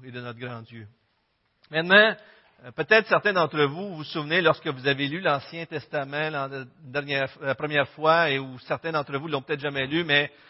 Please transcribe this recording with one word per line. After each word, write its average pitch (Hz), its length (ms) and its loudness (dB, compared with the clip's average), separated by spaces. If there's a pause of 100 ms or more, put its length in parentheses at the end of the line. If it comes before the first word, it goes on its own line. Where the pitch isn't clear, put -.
et 127 80 -18
de 123 120 -12
notre 117 160 -12
grand 120 240 -12
Dieu. 110 260 -18 (840)
Maintenant, 185 460 4 (480)
euh, 123 80 -18
peut-être 202 360 4
certains 190 260 2
d'entre 156 300 4
vous, 175 260 -2
vous 165 60 -10
vous 151 80 -10
souvenez, 156 360 -2
lorsque 160 260 2
vous 131 200 -4
avez 139 200 0
lu 156 140 -6
l'Ancien 165 460 -2
Testament 147 640 -6
la 139 180 -4 (340)
dernière, 139 460 -4 (140)
la 135 120 0
première 147 360 -2
fois, 156 400 4
et 135 80 0
où 131 220 -10
certains 160 320 -6
d'entre 143 260 -2
vous 160 100 -8
l'ont 139 140 -2
peut-être 147 180 -4
jamais 139 260 -4
lu, 160 160 0
mais 147 300 2 (180)